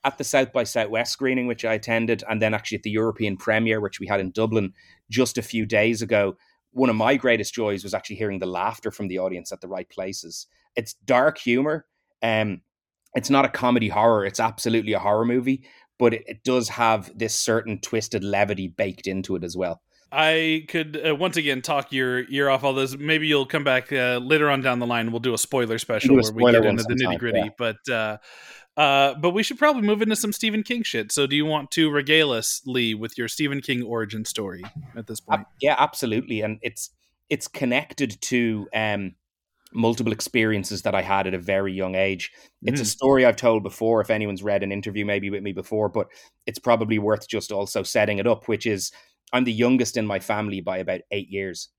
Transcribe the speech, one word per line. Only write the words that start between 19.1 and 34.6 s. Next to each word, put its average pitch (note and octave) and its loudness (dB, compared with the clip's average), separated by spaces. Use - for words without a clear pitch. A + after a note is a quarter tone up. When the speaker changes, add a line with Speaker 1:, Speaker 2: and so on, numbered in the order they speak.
Speaker 1:
it E2+ -6
as F2 -8
well. F2 -4
Speaker 2:
I D#3+ 2
could, D#3 -4
uh, D#3 2
once E3+ -2
again C#3+ 0
talk C#3+ -2
your B2+ 0
ear C#3 2
off C3+ 2
all C3+ 2
this. C3+ -2
Maybe D#3 0
you'll C#3+ 4
come D3+ -2
back, C3 2
uh, B2 0
later D3 4
on C3+ 2
down B2+ 0
the A#2+ -2
line. A2+ -2
We'll A2+ -2
do A#2+ 0
a A2 -2
spoiler A2+ 0
special B2 2
Speaker 1:
We'll B2+ 8
do A2 0
a A2 -6
Speaker 2:
where A2 -8
we A#2 4
Speaker 1:
spoiler A#2 8
Speaker 2:
get G#2+ 6
Speaker 1:
one G2+ 4
Speaker 2:
into G#2+ -2
the B2 -2
Speaker 1:
sometime, F#2 0
Speaker 2:
nitty-gritty. A2 -2
Speaker 1:
yeah. F2 -2
Speaker 2:
But, A2+ -6
uh, A2 -2
uh, C#3 6
but D#3+ 0
we G#3+ 0
should C4+ -6
probably C#4+ 4
move G#3 2
into G#3+ 0
some G#3 -2
Stephen G#3+ -2
King A#3+ -4
shit. G#2+ -4
So C#3 2
do C#3 0
you D3 2
want D3+ -2
to D#3 4
regale D3 4
us, - -2
Lee, B2 0
with A2 -8
your A#2 -4
Stephen C#3 -2
King B2 -4
origin A2 -6
story G#2 -8